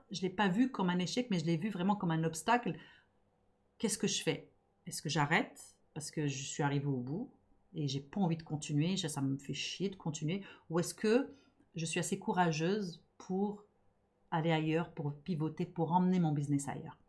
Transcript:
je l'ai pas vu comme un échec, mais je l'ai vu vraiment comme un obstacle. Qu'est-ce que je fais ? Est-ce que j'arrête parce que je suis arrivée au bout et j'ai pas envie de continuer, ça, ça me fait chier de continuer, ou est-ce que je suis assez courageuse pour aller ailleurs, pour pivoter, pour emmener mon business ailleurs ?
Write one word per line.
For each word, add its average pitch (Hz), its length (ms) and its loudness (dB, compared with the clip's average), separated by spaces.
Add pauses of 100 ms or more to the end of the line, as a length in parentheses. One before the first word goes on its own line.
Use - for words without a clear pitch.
(120)
je 185 100 -6
l'ai 185 80 0
pas 202 180 2
vu 240 240 4
comme 185 180 0
un 180 100 2
échec, 240 300 -2
mais 180 100 2
je 151 60 -2
l'ai 170 120 2
vu 196 120 -2
vraiment 196 260 2
comme 175 160 0
un 160 120 2
obstacle. 170 540 0 (1000)
Qu'est-ce 208 200 -2
que 208 100 0
je - 160 0
fais ? - 260 -2 (360)
Est-ce - 160 -8
que 156 80 -4
j'arrête 160 640 0 (180)
parce - 160 -8
que 151 160 -2
je 135 180 -2
suis - 200 -4
arrivée 143 220 0
au 135 160 -2
bout 156 280 -6 (440)
et 156 140 -2
j'ai 135 120 -2
pas 147 220 -4
envie 165 160 2
de 160 60 -12
continuer, 151 540 0
ça, 170 120 -2
ça 143 120 -4
me 135 160 0
fait - 160 -8
chier - 360 -4
de 196 60 -10
continuer, 160 460 -4 (280)
ou 165 100 2
est-ce 170 140 -2
que 240 400 2 (420)
je 165 100 -4
suis 175 140 -2
assez 180 180 -2
courageuse 175 840 0 (140)
pour 196 480 -4 (640)
aller 165 220 2
ailleurs, 160 420 2
pour 143 200 -4
pivoter, 156 520 -2
pour 165 260 -2
emmener 180 280 6
mon 160 120 4
business 143 360 2
ailleurs ? - 300 -10 (100)